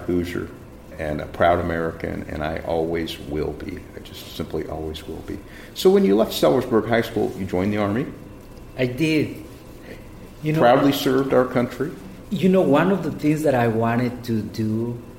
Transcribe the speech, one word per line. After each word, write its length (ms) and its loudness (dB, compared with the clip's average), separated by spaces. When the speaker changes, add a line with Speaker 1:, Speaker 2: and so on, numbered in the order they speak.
Speaker 1:
Hoosier 420 -2
and 220 -4
a 60 -8
proud 320 4
American, 720 -4
and 140 -6
I 180 -4
always 580 -2
will 360 -6
be. 240 -10
I 40 -14
just 360 -16
simply 320 -6
always 400 -8
will 80 -10
be. 120 -8
So 160 6
when 140 6
you 100 6
left 180 2
Sellersburg 560 2
High 140 4
School, 340 -2
you 100 -6
joined 260 0
the 60 0
Army? 280 0
Speaker 2:
I 80 2
did. 560 0
You 100 -2
know, 80 2
Speaker 1:
Proudly 320 8
served 420 2
our 120 6
country? 440 -2
Speaker 2:
You 180 2
know, 140 6
one 280 4
of 140 0
the 80 -2
things 320 0
that 100 4
I 140 4
wanted 560 0
to 180 0
do 580 -4